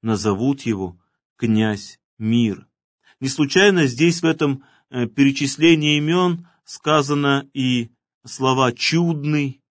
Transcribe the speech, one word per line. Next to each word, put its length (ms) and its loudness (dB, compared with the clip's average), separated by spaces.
назовут 600 -2
его 360 -6
Князь 640 -2
мира. 480 -2
Не 80 -6
случайно 580 2
здесь 360 0
в 20 -6
этом, 380 -2
э, 160 -4
перечислении 920 2
имен 480 0
сказано 880 0
и 380 -2
слова 480 0
"чудный" 880 -2